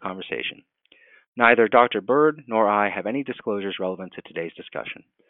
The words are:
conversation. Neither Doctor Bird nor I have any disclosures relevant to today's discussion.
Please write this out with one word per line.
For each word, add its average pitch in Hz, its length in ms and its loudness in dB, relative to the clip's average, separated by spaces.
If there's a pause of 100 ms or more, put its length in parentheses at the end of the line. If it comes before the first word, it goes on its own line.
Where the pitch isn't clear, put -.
conversation. - 600 -10 (720)
Neither 117 300 6
Doctor 120 340 4
Bird 147 460 0
nor 110 220 2
I 104 200 2
have 95 180 -6
any 135 160 -4
disclosures 101 560 -6
relevant 92 360 -6
to - 60 -12
today's 82 340 -10
discussion. - 480 -12 (260)